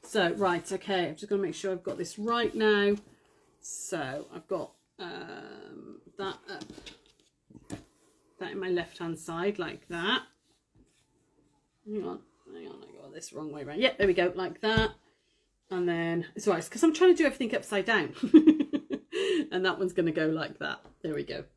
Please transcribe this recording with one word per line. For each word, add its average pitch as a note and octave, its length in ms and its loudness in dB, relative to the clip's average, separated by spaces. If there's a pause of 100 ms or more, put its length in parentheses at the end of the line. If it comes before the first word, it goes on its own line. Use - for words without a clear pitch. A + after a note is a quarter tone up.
So, F3+ 300 2
right, F3 400 0
okay, F#3 360 -2
I'm D#3 60 -8
just G3+ 160 -14
gonna G3 120 2
make D#3 120 -4
sure G3 160 -6
I've F3+ 140 -6
got - 140 -6
this F3 200 -8
right A#3 340 0
now. G#3 440 4 (640)
So C#3+ 760 -8
I've - 140 -16
got, F3 240 -6 (260)
um, - 1000 -16 (180)
that G3 200 -6 (120)
up, - 140 -12 (1800)
that F3+ 100 -8
in G3+ 80 -8
my F#3 120 -4
left-hand E3+ 500 -4
side F3+ 400 -4
like - 260 -8
that. F#3 360 -2 (1600)
Hang G#3+ 180 -6
on, - 140 -8 (340)
hang E3+ 140 -16
on, - 160 -18
I - 200 -20
got D3 120 -20
this - 180 -14
wrong D3+ 200 -10
way D3 100 -10
around. D3 160 -6
Yep, C4 200 4
there G3+ 100 6
we F3 60 4
go, F3+ 200 4
like F3+ 280 -6
that. A3 280 4 (800)
And F3+ 180 0
then, E3+ 460 0
it's G#3 140 -2
all F#3 60 4
right, D#3+ 40 0
it's - 100 -8
'cause - 140 -2
I'm D#4+ 100 6
trying F4+ 220 8
to - 20 6
do D#4+ 80 4
everything B3 300 0
upside G3 300 -2
down. G#3 300 2 (180)
<laughs> D#4 260 10 (920)
And F#3 160 0
that F#3+ 120 0
one's F#3 140 -2
gonna E3 200 0
go D#3 160 0
like D#3 320 -4
that. D3+ 200 -6 (220)
There D#3 120 -6
we C#3+ 100 -4
go. D3 200 -10 (120)